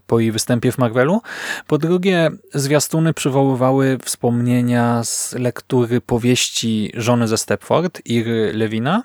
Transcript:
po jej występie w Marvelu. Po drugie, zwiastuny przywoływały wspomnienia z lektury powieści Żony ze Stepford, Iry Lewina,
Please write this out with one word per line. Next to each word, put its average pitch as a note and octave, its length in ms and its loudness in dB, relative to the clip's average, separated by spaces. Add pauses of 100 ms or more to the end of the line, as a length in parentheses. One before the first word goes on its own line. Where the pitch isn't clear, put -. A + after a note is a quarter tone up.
po A#2 120 4
jej A2+ 120 2
występie A#2+ 400 0
w - 60 -8
Marvelu. C3 440 2 (460)
Po D3+ 100 2
drugie, E3+ 540 2 (220)
zwiastuny D3+ 600 0
przywoływały C3+ 920 2
wspomnienia A#2+ 1000 0
z - 300 -6
lektury B2 680 -2
powieści A2+ 920 -2
Żony A#2+ 340 2
ze A2 100 0
Stepford, D3 680 -2
Iry A2+ 480 0
Lewina, A2+ 520 -2